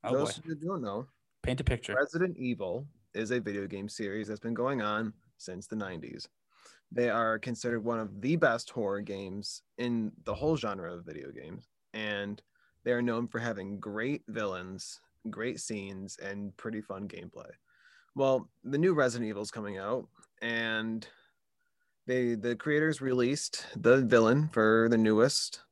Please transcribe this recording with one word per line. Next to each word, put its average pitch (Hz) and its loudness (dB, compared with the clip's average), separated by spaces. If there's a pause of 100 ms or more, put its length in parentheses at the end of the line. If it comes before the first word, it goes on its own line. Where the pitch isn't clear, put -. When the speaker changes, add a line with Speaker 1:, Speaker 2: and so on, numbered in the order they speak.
Speaker 1:
Oh, 117 0
Speaker 2:
Those 160 0
Speaker 1:
boy. 160 -12
Speaker 2:
who 160 -4
don't 165 -4
know, 110 -4 (340)
Speaker 1:
Paint 127 -2
a 127 -6
picture. 117 0
Speaker 2:
Resident 165 0
Evil 120 -4 (260)
is 110 -2
a 123 2
video 101 -4
game 98 -8
series 104 -6
that's 107 -6
been 117 -4
going 123 0
on 107 -2 (220)
since 92 -12
the - -10
nineties. 92 -8 (640)
They 120 2
are 110 0
considered 120 -2
one 117 0
of 101 -6
the 139 2
best 127 2
horror 101 -2
games 98 -8 (160)
in 117 -2 (100)
the 104 -2
whole 151 0
genre 95 -4
of 85 -12
video 73 -12
games, 76 -14 (260)
and 104 -4 (440)
they 123 0
are 120 2
known 120 0
for 113 -6
having 101 -6
great 110 -4
villains, 95 -6 (280)
great 110 -6
scenes, 98 -10
and 101 -10
pretty 110 -8
fun 98 -10
gameplay. - -16 (680)
Well, 135 2 (140)
the 135 -4
new 175 4
Resident 120 2
Evil 101 -4
is 107 -8
coming 104 -8
out, 110 -4 (340)
and 113 -2 (1000)
they, 127 2
the 113 -2
creators 151 0
released 127 0 (100)
the 120 8
villain 120 8
for 113 8
the 117 6
newest 110 6 (120)